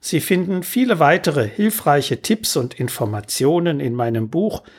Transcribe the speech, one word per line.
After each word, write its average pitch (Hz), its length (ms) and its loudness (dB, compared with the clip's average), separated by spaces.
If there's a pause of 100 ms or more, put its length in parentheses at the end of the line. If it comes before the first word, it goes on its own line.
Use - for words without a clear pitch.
Sie - 200 -2
finden 180 420 0
viele 240 360 0
weitere 147 500 4
hilfreiche 147 720 0
Tipps - 360 -2
und 123 180 -2
Informationen 131 1040 -2
in 127 140 -2
meinem 113 340 0
Buch 196 340 -2 (160)